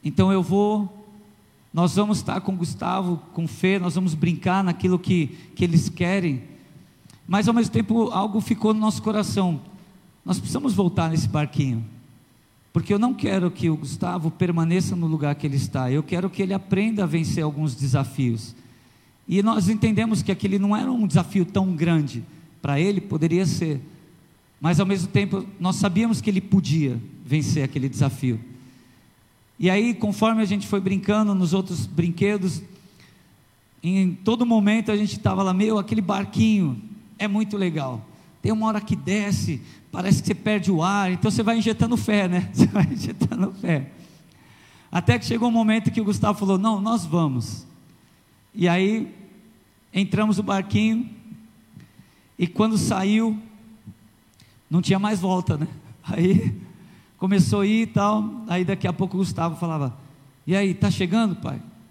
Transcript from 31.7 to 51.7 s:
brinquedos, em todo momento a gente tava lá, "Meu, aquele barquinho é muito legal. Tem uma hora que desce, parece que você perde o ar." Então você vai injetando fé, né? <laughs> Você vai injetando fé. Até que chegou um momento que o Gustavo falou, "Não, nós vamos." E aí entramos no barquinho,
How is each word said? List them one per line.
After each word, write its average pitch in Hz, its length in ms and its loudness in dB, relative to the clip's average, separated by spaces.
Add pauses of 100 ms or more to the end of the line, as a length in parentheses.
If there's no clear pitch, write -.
brinquedos, 180 760 -2 (1200)
em 180 320 2
todo 226 320 0
momento 214 440 2
a 208 60 2
gente 208 240 -2
tava 190 220 0
lá, 185 100 2
"Meu, 214 260 2
aquele 214 220 -2
barquinho 196 840 0 (360)
é 208 100 -2
muito 208 280 -2
legal. 147 480 -4 (360)
Tem 202 100 0
uma 220 160 0
hora 214 140 0
que 208 160 -2
desce, 185 640 -2 (320)
parece 180 300 0
que - 60 -4
você 196 60 2
perde 202 380 0
o 160 100 2
ar." 190 300 2
Então 190 180 0
você 214 120 0
vai 226 160 2
injetando 226 400 0
fé, 208 300 2
né? 180 220 0
<laughs> - 40 -14
Você - 120 6
vai 175 240 2
injetando - 640 -2
fé. 147 400 -2 (960)
Até 226 280 2
que - 80 -6
chegou 233 220 0
um 233 40 2
momento 220 380 2
que 233 100 -2
o 214 40 -2
Gustavo 208 340 0
falou, 196 180 2
"Não, 208 240 2
nós 214 240 -2
vamos." 151 600 -2 (880)
E 180 120 0
aí 190 480 0 (800)
entramos 202 440 0
no 208 60 -2
barquinho, 208 640 0 (1300)